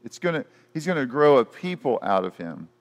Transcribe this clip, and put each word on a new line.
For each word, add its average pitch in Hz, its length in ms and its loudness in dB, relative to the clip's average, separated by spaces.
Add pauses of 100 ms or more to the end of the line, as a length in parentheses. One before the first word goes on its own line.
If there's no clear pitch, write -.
It's - 140 -18
gonna, 165 260 -4 (280)
he's 156 120 -8
gonna 160 220 -2
grow 143 320 6
a 113 60 2
people 151 580 -6
out 95 200 0
of 92 140 -10
him. 82 320 -14 (120)